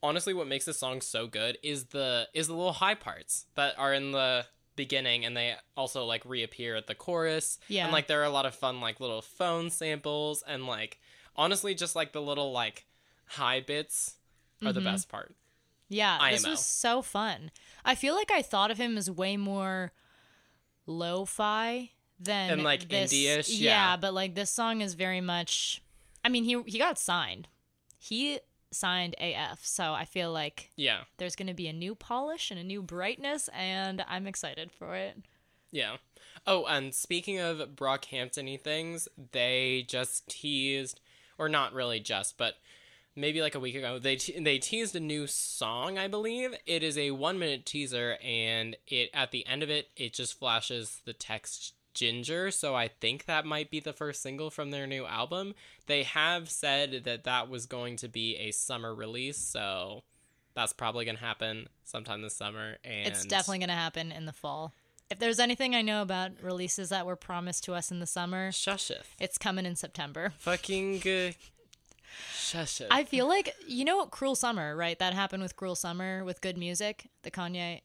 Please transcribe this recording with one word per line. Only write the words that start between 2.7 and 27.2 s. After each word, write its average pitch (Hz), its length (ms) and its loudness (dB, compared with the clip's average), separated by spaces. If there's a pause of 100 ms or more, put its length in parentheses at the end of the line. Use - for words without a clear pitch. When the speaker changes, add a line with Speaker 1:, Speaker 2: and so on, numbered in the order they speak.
Speaker 1:
high 190 220 4
parts - 500 -6 (100)
that 143 240 4
are 139 140 6
in 139 180 2
the 127 340 4 (300)
beginning, 127 500 2
and 120 100 -2
they 120 200 0 (200)
also, 131 300 -2
like, 117 200 0
reappear 120 500 -4
at 110 100 -4
the - 80 -4
chorus. 160 640 0 (100)
Speaker 2:
Yeah. 190 180 2
Speaker 1:
And, 165 80 2
like, 151 140 6
there 147 140 6
are 147 40 6
a 147 40 4
lot 139 160 4
of 131 80 0
fun, 127 260 -2
like, 113 200 -4
little 113 240 -4
phone 170 480 0
samples, 151 720 -2
and, 131 240 -4
like, 110 320 -4 (360)
honestly, 190 380 4
just, 175 220 -2
like, 160 180 2
the 151 80 -2
little, 143 300 0
like, 117 340 -2 (400)
high 131 340 2
bits - 580 -2 (460)
are 214 80 4
the 190 80 2
Speaker 2:
Mm-hmm. 190 120 2
Speaker 1:
best - 180 0
part. - 260 -10 (540)
Speaker 2:
Yeah, 196 300 4 (100)
this 240 140 4
Speaker 1:
I - 40 2
M - 20 2
O. - 20 2
Speaker 2:
was 311 140 0
so 247 360 4
fun. 196 480 -2 (340)
I 262 120 6
feel 277 180 2
like 415 160 2
I 381 140 6
thought 202 260 4
of 226 80 0
him 233 220 0
as 185 100 -2
way 190 260 0
more 190 580 0 (920)
lo-fi 208 1080 0 (280)
than 190 320 2
Speaker 1:
And, 156 120 4
like, 147 260 4
Speaker 2:
this. 196 220 4
Speaker 1:
indie-ish, 143 380 6
Speaker 2:
Yeah, 214 420 6
Speaker 1:
yeah. 180 60 4
Speaker 2:
but, 190 160 0
like, 190 220 0
this 196 160 0
song 226 300 2
is 196 120 -2
very 185 280 0
much, 175 600 0 (420)
I 240 60 6
mean, 240 140 4
he, 240 240 2
he 220 100 -4
got 302 200 4
signed. 160 500 -2 (500)